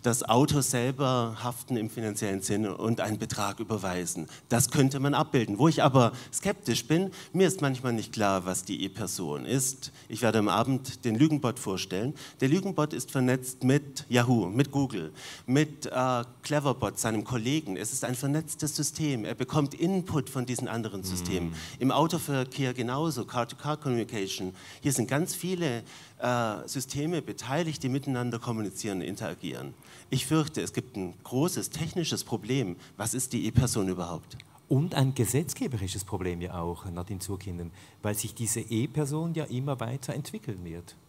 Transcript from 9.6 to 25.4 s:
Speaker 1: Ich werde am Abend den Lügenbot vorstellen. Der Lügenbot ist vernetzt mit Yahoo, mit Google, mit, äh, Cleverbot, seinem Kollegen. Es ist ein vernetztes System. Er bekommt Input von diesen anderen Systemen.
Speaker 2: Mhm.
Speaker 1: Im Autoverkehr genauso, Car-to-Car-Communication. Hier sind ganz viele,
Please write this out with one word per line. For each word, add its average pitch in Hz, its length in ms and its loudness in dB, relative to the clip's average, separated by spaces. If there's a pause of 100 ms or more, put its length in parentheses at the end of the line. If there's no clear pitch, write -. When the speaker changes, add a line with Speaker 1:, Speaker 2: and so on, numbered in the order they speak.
Speaker 1:
Ich 113 140 -6
werde 113 160 6
am 104 100 4
Abend 123 560 0
den 110 120 2
Lügenbot 131 420 4
vorstellen. 101 560 -2 (260)
Der 135 80 4
Lügenbot 170 460 2
ist - 160 -6
vernetzt 127 540 0
mit 143 440 2
Yahoo, 120 380 6
mit 127 240 2
Google, 113 420 0 (340)
mit, 151 400 2
äh, 127 380 0 (180)
Cleverbot, 135 560 0
seinem 110 260 0
Kollegen. 123 520 -2
Es 107 160 -4
ist - 120 -4
ein 123 100 -2
vernetztes 147 640 -2
System. 143 500 -2
Er 117 80 -4
bekommt 139 400 0
Input 170 560 0
von 123 160 -4
diesen 120 200 -2
anderen 101 360 -4
Systemen. 90 480 -2
Speaker 2:
Mhm. 82 40 -8 (240)
Speaker 1:
Im 127 120 4
Autoverkehr 135 840 0
genauso, 123 540 -2
Car-to-Car-Communication. 117 1300 -2 (260)
Hier 147 120 0
sind 117 160 2
ganz 147 260 0
viele, 170 480 -2 (380)